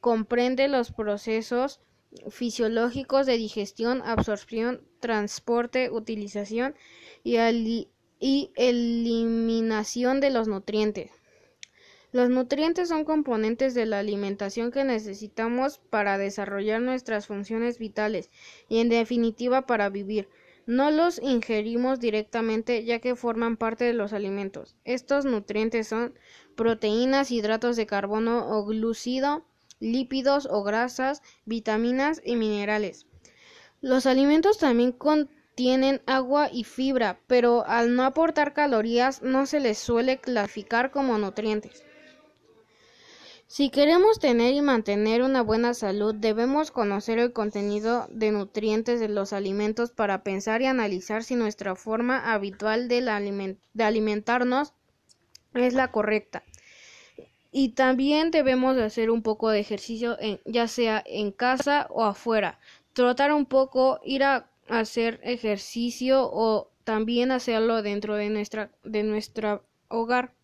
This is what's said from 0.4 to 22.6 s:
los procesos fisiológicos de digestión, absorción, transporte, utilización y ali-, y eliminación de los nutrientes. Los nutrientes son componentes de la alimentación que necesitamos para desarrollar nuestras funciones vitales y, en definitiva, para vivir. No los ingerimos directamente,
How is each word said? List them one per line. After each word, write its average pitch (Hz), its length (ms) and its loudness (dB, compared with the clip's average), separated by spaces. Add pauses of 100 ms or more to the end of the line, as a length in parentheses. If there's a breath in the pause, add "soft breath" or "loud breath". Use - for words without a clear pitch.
los 254 240 -2
procesos 220 880 -4 (480)
fisiológicos 240 960 -2
de 254 140 0
digestión, 226 640 -4
absorción, 226 800 -4 (180)
transporte, 240 920 -2
utilización 220 840 -6 (480 loud breath)
y 233 160 0
ali-, 226 500 0 (320)
y 269 340 0
eliminación 233 1700 0
de 277 100 2
los 233 160 0
nutrientes. 208 640 -2 (1040 loud breath)
Los 247 160 2
nutrientes 294 640 0
son 311 140 0
componentes 262 680 0
de 233 120 0
la 208 120 -2
alimentación 202 720 -4
que 269 140 -2
necesitamos 226 920 -4 (120)
para 202 260 0
desarrollar 202 640 -4
nuestras 247 460 -4
funciones 226 520 -4
vitales 214 520 -4 (380 loud breath)
y, 226 100 2
en 233 100 4
definitiva, 233 800 0
para 208 220 0
vivir. 202 400 -4 (380 soft breath)
No 262 240 2
los 339 300 2
ingerimos 240 760 0
directamente, 226 880 -2